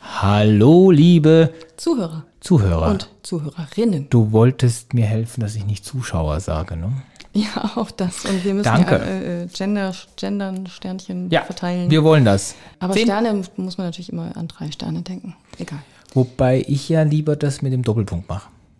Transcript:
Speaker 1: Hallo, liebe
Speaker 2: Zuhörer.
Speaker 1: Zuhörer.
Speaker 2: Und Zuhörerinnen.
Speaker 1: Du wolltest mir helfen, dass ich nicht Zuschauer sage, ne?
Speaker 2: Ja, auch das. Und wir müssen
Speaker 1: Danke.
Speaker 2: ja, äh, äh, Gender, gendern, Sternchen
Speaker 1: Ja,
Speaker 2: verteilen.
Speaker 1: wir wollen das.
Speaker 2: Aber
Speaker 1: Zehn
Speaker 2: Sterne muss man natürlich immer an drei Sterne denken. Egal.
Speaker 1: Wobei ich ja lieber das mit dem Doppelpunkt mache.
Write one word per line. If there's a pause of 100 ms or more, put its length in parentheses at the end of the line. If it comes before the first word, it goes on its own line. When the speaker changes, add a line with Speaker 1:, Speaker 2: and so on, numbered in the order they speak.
Speaker 1:
Hallo,
liebe (240)
Speaker 2:
Zuhörer. (160)
Speaker 1:
Zuhörer.
Speaker 2:
Und (120)
Zuhörerinnen.
Speaker 1:
Du
wolltest
mir
helfen,
dass
ich
nicht
Zuschauer
sage,
ne? (440)
Speaker 2:
Ja,
auch
das.
Und
wir
müssen
Speaker 1:
Danke.
Speaker 2:
ja,
äh,
äh,
Gender, (240)
gendern,
Sternchen
Speaker 1:
Ja,
Speaker 2:
verteilen.
Speaker 1:
wir
wollen
das. (240)
Speaker 2:
Aber
Speaker 1:
Zehn
Speaker 2:
Sterne (160)
muss
man
natürlich
immer
an
drei
Sterne
denken. (220)
Egal. (340)
Speaker 1:
Wobei
ich
ja
lieber
das
mit
dem
Doppelpunkt
mache. (320)